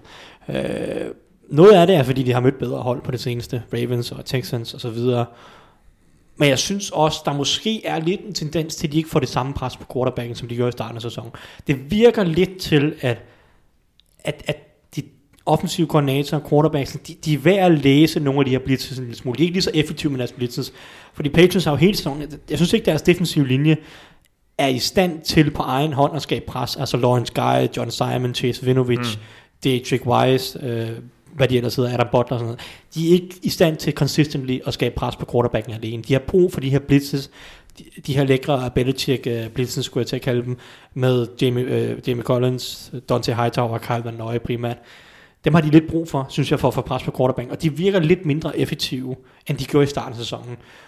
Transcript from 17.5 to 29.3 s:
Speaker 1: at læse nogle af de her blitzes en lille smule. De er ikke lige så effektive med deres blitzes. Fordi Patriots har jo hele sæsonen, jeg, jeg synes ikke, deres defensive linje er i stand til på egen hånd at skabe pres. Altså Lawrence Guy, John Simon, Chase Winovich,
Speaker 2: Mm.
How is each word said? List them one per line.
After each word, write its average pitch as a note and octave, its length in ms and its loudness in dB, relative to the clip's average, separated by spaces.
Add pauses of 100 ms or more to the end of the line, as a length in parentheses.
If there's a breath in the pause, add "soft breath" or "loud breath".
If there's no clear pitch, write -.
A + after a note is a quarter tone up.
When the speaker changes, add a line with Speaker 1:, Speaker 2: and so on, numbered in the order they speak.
Speaker 1:
at D3+ 120 4
læse D3+ 360 6
nogle C#3+ 200 0
af C#3 60 4
de B2+ 60 0
her B2+ 80 2
blitzes C3 380 -2
en C3 60 -8
lille A#2 140 -10
smule. A#2+ 200 -6
De D3+ 60 4
er - 20 4
ikke E3+ 100 -2
lige F#3+ 80 0
så F3 100 -2
effektive D3+ 380 0
med B2+ 80 -4
deres B2 120 -4
blitzes. A#2+ 420 -6 (400 loud breath)
Fordi D3 160 -2
Patriots F3 360 6
har D#3 60 2
jo C#3 60 2
hele F3+ 200 6
sæsonen, D3 240 -6
jeg, C#3+ 80 -10 (200)
jeg D3+ 80 -2
synes E3+ 160 2
ikke, A3 120 2
deres D#3+ 160 2
defensive E3 460 2
linje D3 300 4 (800 loud breath)
er C#3+ 100 2
i B2+ 120 0
stand F3 420 0
til D3+ 300 2
på C#3+ 120 -6
egen C#3 300 -2
hånd D3 220 2
at C#3 60 -4
skabe A#2+ 240 -4
pres. B2+ 300 -6
Altså C3 220 -2
Lawrence A#2+ 360 2
Guy, B2+ 340 2 (100)
John A#2 140 -6
Simon, B2 440 -4
Chase B2 320 -4
Winovich, B2 500 0
Speaker 2:
Mm. G#2+ 60 -14 (400 loud breath)